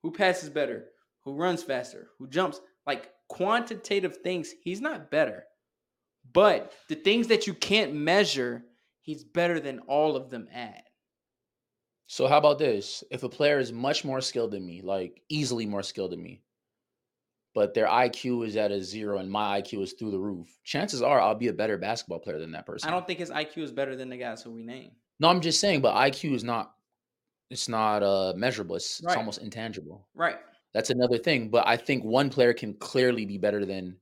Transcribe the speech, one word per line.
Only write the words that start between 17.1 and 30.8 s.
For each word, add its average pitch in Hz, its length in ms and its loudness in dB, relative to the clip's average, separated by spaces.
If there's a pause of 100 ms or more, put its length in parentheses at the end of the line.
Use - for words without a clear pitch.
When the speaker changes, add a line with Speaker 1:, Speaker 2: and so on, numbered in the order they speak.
Speaker 2:
but 104 180 2
their 107 160 4
I 123 200 4
Q 120 340 -4
is 107 140 -4
at 104 140 2
a 98 120 -4
zero 101 340 -4
and 95 140 -6
my 101 260 0
I 101 40 0
Q 101 200 -8
is 92 120 -6
through 110 180 -8
the 95 80 -2
roof, 92 440 -8
chances 151 380 -4
are 139 180 6
I'll 107 160 4
be 117 120 -2
a 104 60 0
better 107 240 -2
basketball 90 420 -6
player 78 180 -8
than 80 140 -10
that 85 140 -12
person. - 240 -8
Speaker 1:
I - 20 -2
don't 180 160 -4
think 175 120 -6
his 165 120 -8
I 151 140 -4
Q 156 180 -10
is 135 80 -10
better 131 240 -4
than 127 140 -10
the 127 80 -12
guys 117 260 -10
who 117 80 -16
we 113 100 -14
name. 120 300 -16 (280)
Speaker 2:
No, 156 100 6
I'm 180 120 6
just 160 180 2
saying, 180 220 4
but 120 140 4
I 135 160 6
Q 139 240 -2
is 110 80 -4
not, 117 320 -4 (720)
it's - 200 -6
not, 110 340 2
uh, 95 320 4
measurable. 104 400 -2
It's, - 240 -6
it's 156 80 -6
Speaker 1:
Right. 175 100 2
Speaker 2:
almost 110 240 -6
intangible. 101 720 -12
Speaker 1:
Right. 160 240 -2 (380)
Speaker 2:
That's 110 140 0